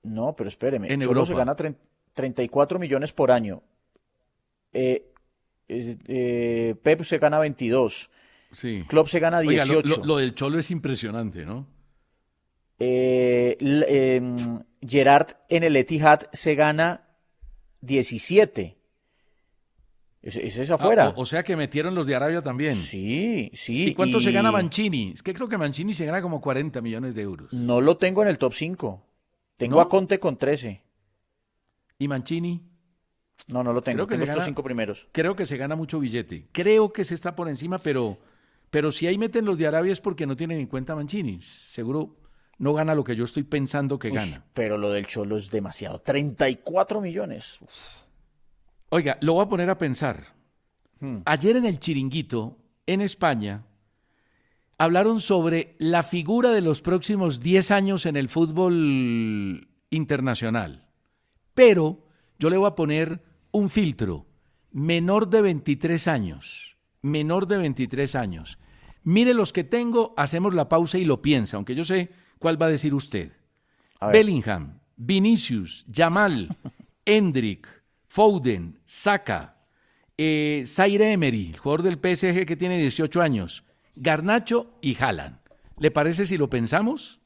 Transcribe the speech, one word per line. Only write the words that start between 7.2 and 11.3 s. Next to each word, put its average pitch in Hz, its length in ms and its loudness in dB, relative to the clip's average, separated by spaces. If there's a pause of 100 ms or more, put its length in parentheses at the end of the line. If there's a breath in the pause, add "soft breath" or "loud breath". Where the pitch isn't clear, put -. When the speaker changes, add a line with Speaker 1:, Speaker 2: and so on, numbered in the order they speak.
Speaker 1:
veintidós. 127 720 0 (400 soft breath)
Speaker 2:
Sí. 107 360 -8
Speaker 1:
Klopp 151 200 4
se 175 120 -2
gana 165 200 2
Speaker 2:
Oiga, 151 260 4
lo, 139 80 2
lo, 156 80 6
Speaker 1:
dieciocho. 143 240 0
Speaker 2:
lo 147 120 2
del 127 180 0
Cholo 147 240 -2
es - 100 -6
impresionante, 117 760 -6